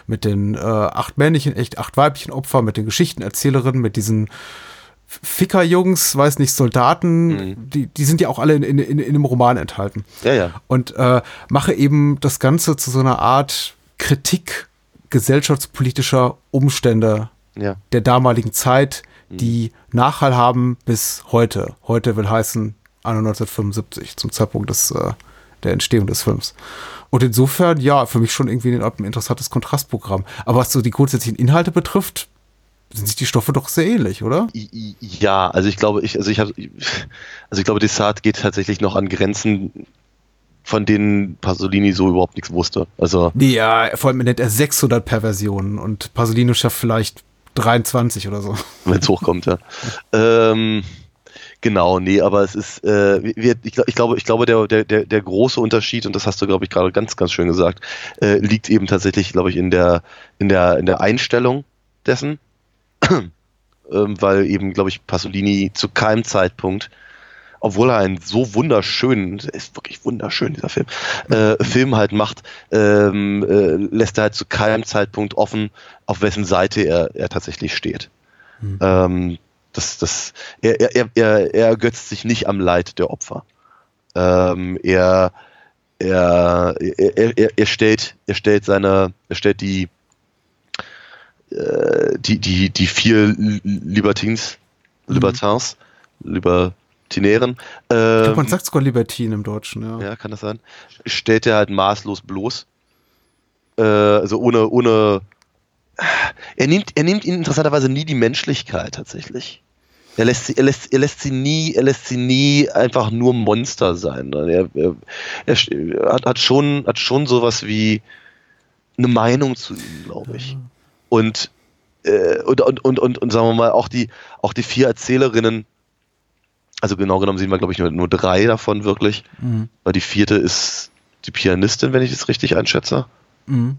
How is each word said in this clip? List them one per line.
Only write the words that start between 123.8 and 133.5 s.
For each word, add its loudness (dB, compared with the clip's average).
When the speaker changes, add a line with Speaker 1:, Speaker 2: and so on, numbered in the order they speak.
Speaker 2:
die, -2
auch -2
die -2
vier 2
Erzählerinnen, 2
also -2
genau 0
genommen 0
sehen -2
wir, 0
glaub -2
ich, -6
nur, 0
nur -2
drei 2
davon 0
wirklich, -2
Speaker 1:
Mhm. -4
Speaker 2:
weil 0
die 0
vierte 0
ist -2
die -14
Pianistin, 0
wenn 2
ich -2
das -8
richtig 0
einschätze. -2
Speaker 1:
Mhm, -2